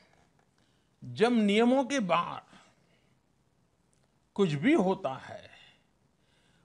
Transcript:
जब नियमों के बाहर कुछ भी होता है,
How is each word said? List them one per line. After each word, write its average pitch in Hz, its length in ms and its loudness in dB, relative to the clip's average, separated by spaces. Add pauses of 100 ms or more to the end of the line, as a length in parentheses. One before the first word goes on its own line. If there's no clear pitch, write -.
(1040)
जब 135 280 0
नियमों 233 520 2
के 269 160 -4
बाहर 170 420 -2 (1900)
कुछ 196 180 0
भी 151 220 0
होता 185 420 0
है, - 340 -18 (1160)